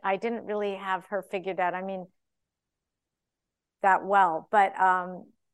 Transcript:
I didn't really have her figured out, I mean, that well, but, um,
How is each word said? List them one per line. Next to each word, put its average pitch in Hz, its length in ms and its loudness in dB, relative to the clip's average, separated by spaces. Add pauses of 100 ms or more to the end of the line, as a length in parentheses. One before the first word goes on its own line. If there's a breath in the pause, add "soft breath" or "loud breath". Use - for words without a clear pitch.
I 196 140 0
didn't 233 280 -6
really 208 300 -4
have 190 320 -6
her 196 140 -4
figured 185 380 -6
out, 175 140 0
I 185 80 -8
mean, 190 260 -8 (1700)
that 190 240 2
well, 185 460 2
but, 202 280 4
um, 185 460 0 (280)